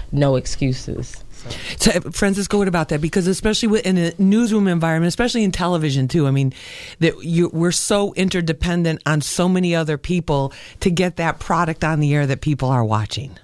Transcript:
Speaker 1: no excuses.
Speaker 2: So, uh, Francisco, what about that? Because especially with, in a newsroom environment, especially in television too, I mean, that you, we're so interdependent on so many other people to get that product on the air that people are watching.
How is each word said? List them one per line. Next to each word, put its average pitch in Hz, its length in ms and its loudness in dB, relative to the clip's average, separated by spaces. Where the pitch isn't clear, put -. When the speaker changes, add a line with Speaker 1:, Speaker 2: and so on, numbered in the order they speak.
Speaker 1:
no 143 240 4
excuses. - 840 -4
Speaker 2:
So, - 140 4
uh, 175 80 0
Francisco, 196 480 0
what 202 100 2
about 170 200 0
that? 151 120 -2
Because 170 260 0
especially 208 420 0
with, 208 180 2
in 190 120 2
a 170 200 2
newsroom 202 500 4
environment, 165 400 2
especially 233 360 0
in 185 80 2
television 156 560 0
too, 151 180 2
I 135 40 2
mean, 135 220 2
that 160 240 0
you, 170 280 2
we're 170 200 0
so 202 420 0
interdependent 175 920 0
on 151 140 2
so 175 280 0
many 180 260 2
other 156 240 0
people 147 540 -2
to 196 100 2
get 180 260 0
that 160 220 -2
product 165 460 0
on 156 160 2
the 143 140 4
air 147 120 2
that 135 140 -2
people 135 280 0
are 127 160 2
watching. 110 600 -2